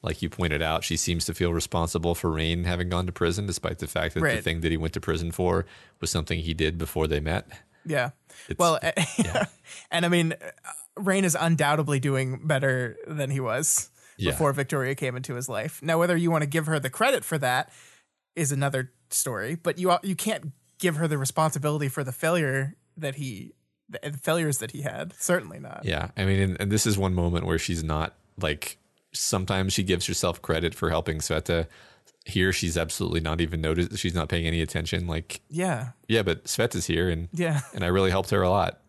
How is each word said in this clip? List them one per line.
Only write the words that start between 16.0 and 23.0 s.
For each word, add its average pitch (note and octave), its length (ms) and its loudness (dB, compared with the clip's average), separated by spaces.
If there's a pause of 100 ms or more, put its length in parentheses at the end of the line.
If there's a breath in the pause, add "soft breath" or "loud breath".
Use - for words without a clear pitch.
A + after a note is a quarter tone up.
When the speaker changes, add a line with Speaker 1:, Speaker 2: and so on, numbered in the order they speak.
Speaker 2:
you E3+ 140 4
wanna D3+ 160 2
give D#3 200 0
her D#3 120 2
the C#3 120 -2
credit C4 320 2
for - 160 -2
that B2+ 320 2 (640 loud breath)
is C#3+ 160 0
another C3+ 420 0 (180)
story, A#2 440 -2
but E3+ 220 -2
you, F3+ 160 4 (100)
you F#3+ 120 -2
can't D#3+ 380 -4 (260)
give F3 160 2
her E3 120 0
the D3 120 2
responsibility D3 680 0
for C#3+ 140 -4
the B2+ 100 -6
failure D3+ 640 0 (220)
that C#3+ 180 -6